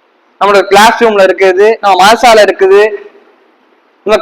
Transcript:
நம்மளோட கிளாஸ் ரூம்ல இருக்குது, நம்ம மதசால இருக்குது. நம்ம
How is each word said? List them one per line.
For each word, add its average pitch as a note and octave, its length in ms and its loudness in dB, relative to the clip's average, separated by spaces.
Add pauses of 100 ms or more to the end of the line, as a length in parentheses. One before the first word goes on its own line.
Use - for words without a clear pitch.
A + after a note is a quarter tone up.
(400)
நம்மளோட G3 320 0
கிளாஸ் A3 320 2
ரூம்ல G3+ 240 0
இருக்குது, F#3 400 -2 (140)
நம்ம G3 220 0
மதசால A3+ 440 2
இருக்குது. F#3+ 340 0 (1200)
நம்ம G#3 160 -2